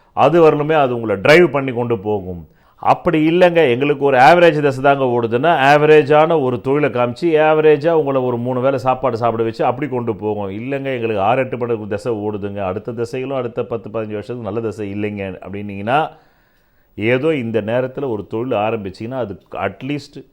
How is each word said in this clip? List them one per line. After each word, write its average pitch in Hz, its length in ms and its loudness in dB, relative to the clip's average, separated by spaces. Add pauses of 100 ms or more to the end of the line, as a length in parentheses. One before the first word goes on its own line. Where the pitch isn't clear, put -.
(120)
அது 151 300 4
வரலுமே 151 300 4
அது 139 220 2
உங்களை 107 260 -4
டிரைவ் 151 300 6
பண்ணி 135 220 -4
கொண்டு 120 260 -2
போகும். 90 500 -6 (300)
அப்படி 160 520 0
இல்லைங்க, 170 400 4
எங்களுக்கு 135 340 0
ஒரு 135 140 4
ஆவரேஜ் 160 420 6
தசை 135 220 0
தாங்க 139 220 2
ஓடுதுன்னா 120 480 0 (200)
ஆவரேஜான 151 720 4
ஒரு 127 180 -2
தொழிலை 139 300 0
காமிச்சு 123 320 -2
ஆவரேஜா 156 680 4
உங்களை 139 320 0
ஒரு 127 140 -2
மூணு 123 240 -4
வேளை 135 180 0
சாப்பாடு 127 380 -2
சாப்பிட 113 260 -2
வச்சு 113 220 -2
அப்படி 127 260 -2
கொண்டு 117 260 -4
போகும். 101 340 -6
இல்லைங்க, 131 340 -8
எங்களுக்கு 117 360 -4
ஆறு 117 200 2
எட்டு 123 160 -4
மணி 117 300 -4
திசை 107 260 -6
ஓடுதுங்க, 104 440 -6
அடுத்த 101 360 -6
திசைகளும் 131 440 -6
அடுத்த 120 280 -6
பத்து 110 240 -8
பதினஞ்சு 104 40 -12
வருஷத்துக்கு 107 600 -8
நல்ல 117 80 -4
திசை 104 340 -6
இல்லைங்க 101 520 -6
அப்படின்னீங்கன்னா, 101 640 -4 (840)
ஏதோ 127 400 0
இந்த 113 260 -4
நேரத்துல 127 480 -6
ஒரு 104 180 -6
தொழில் 117 320 -4
ஆரம்பிச்சீங்கன்னா 110 600 -6
அது 101 220 -8 (140)
அட்லீஸ்ட் 143 640 -8 (140)